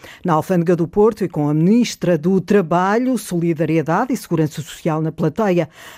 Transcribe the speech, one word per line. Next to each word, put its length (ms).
Na 80
Alfândega 420
do 140
Porto 340
e 60
com 200
a 60
Ministra 640
do 240
Trabalho, 800
Solidariedade 920
e 40
Segurança 460
Social 400
na 100
plateia, 560